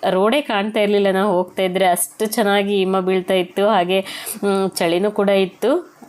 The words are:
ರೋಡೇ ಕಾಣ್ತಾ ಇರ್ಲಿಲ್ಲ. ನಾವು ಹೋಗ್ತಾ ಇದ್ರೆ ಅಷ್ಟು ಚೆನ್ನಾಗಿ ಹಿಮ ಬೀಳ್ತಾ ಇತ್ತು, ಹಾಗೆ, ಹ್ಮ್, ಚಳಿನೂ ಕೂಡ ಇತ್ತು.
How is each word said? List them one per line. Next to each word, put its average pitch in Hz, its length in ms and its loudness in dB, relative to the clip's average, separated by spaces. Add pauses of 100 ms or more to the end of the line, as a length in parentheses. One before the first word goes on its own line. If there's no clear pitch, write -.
ರೋಡೇ 208 320 2
ಕಾಣ್ತಾ 214 380 -2
ಇರ್ಲಿಲ್ಲ. 202 320 2
ನಾವು 190 220 0
ಹೋಗ್ತಾ 180 300 -2
ಇದ್ರೆ 185 240 0
ಅಷ್ಟು 180 380 -2
ಚೆನ್ನಾಗಿ 202 520 0
ಹಿಮ 190 220 0
ಬೀಳ್ತಾ 185 340 0
ಇತ್ತು, 190 340 0
ಹಾಗೆ, 190 320 2
ಹ್ಮ್, 196 680 -4
ಚಳಿನೂ 180 420 0
ಕೂಡ 202 180 0
ಇತ್ತು. 196 680 0 (140)